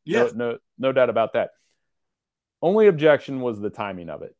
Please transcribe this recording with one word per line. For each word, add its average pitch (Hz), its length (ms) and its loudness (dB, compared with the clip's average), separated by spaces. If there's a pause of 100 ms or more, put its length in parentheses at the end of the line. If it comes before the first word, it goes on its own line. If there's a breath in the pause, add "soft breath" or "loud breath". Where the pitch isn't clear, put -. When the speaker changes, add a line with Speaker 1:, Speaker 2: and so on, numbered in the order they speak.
Speaker 1:
No, 214 180 0
Speaker 2:
Yeah. 113 100 0
Speaker 1:
no, 117 240 -6 (200)
no 131 120 -2
doubt 127 200 2
about 110 240 -2
that. 113 160 -2 (1080)
Only 208 280 2
objection 147 520 2
was 117 200 -4
the 104 100 -6
timing 95 380 -10
of 78 140 -12
it. - 180 -16